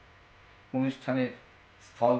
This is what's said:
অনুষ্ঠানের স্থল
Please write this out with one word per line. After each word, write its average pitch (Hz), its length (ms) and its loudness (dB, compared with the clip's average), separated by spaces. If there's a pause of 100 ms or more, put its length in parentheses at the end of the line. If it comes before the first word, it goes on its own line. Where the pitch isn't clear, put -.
(720)
অনুষ্ঠানের 131 580 -2 (560)
স্থল 123 320 2